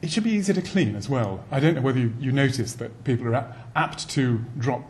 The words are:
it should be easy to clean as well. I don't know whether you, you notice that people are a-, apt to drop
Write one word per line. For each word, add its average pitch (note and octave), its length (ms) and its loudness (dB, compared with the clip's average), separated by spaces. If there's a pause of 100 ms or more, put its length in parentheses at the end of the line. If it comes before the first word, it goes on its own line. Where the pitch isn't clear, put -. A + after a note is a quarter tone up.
it D#3+ 100 -4
should A3 120 0
be A3+ 60 2
easy G3+ 220 2
to F3+ 100 2
clean C#3 320 0
as G#2 140 -8
well. A2 420 0
I C3+ 80 0
don't D#3+ 160 6
know D3 60 -2
whether C3 180 2
you, A#2 220 2
you C#3 100 -2
notice B2+ 440 2
that - 280 -12
people B2 260 0
are A2+ 60 2
a-, - 220 -2 (180)
apt - 360 -2
to B2 340 2 (120)
drop B2 340 -2